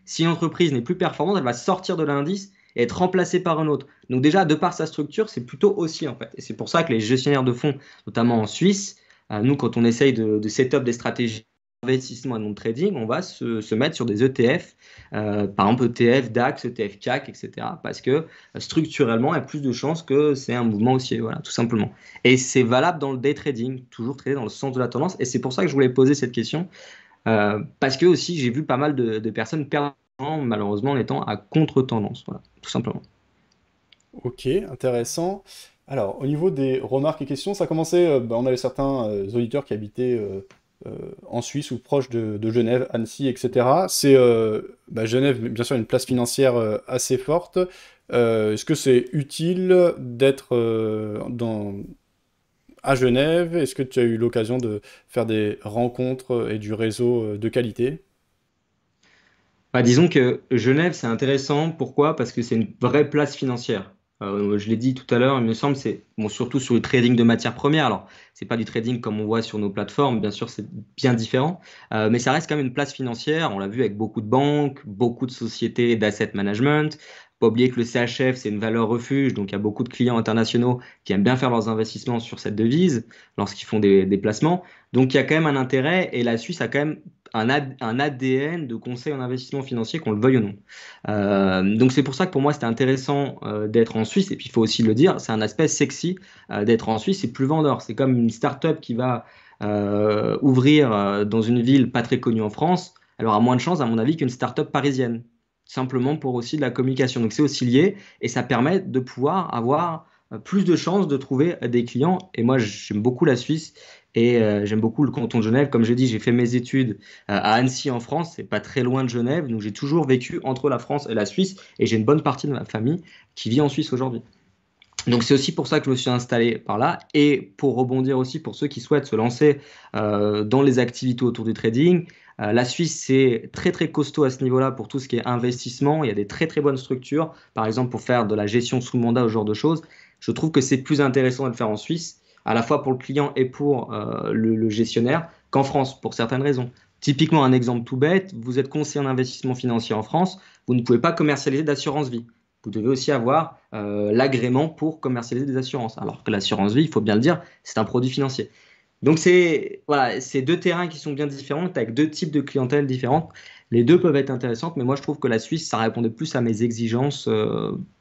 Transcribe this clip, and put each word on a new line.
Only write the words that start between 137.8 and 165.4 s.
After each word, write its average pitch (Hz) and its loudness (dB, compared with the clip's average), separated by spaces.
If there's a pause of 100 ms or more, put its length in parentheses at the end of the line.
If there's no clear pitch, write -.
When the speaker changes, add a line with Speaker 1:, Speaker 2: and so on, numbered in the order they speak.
Speaker 1:
pour 113 -8
faire 120 2
de 104 0
la 104 0
gestion 120 0
sous 123 -4
mandat, 117 2
ce 117 2
genre 107 -2
de 107 -2
choses. 156 0 (380)
Je - -4
trouve 160 -2
que 143 4
c'est 131 2
plus 139 0
intéressant 131 2
de 123 -2
le 113 -6
faire 117 -2
en 107 -2
Suisse, - -8 (240)
à 110 0
la 117 2
fois 135 0
pour 135 0
le 131 0
client 143 -2
et 135 2
pour, 131 -2
euh, 110 -4
le, 113 2
le 110 0
gestionnaire, 117 0 (200)
qu'en 139 2
France, 131 -2
pour - -8
certaines 127 -2
raisons. 127 0 (300)
Typiquement, 147 2
un 127 6
exemple 120 2
tout 131 -6
bête, 180 2
vous 123 -4
êtes 135 -2
conseiller 143 -4
en 135 -2
investissement 127 -2
financier 117 -2
en 107 -2
France, 180 -2 (280)
vous 123 2
ne 120 0
pouvez 180 4
pas 170 2
commercialiser 147 0
d'assurance 143 -2
vie. 117 -8 (380)
Vous 113 -8
devez 107 -2
aussi 131 0
avoir, 139 0 (140)
euh, 104 -2
l'agrément 127 2
pour 160 -4
commercialiser 123 -4
des 127 -2
assurances. 127 -6
Alors - -8
que - -2
l'assurance 101 0
vie, 143 4
il 156 0
faut 107 2
bien 104 2
le 110 4
dire, 165 2 (220)
c'est - -6
un - 2
produit 127 -2
financier. 131 -4 (500)
Donc 151 6
c'est, 170 4
voilà, 127 0
c'est 135 -4
deux 165 2
terrains 175 0
qui 156 -12
sont 151 -6
bien 143 -4
différents, 143 -4
t'as 123 -2
deux 135 0
types 156 -6
de 147 0
clientèle 139 0
différentes. 131 0 (420)
Les 117 6
deux 165 8
peuvent 170 4
être 135 2
intéressantes, 127 -4
mais 131 -2
moi 131 0
je 139 -10
trouve 147 -4
que - -2
la 113 2
Suisse, 160 -6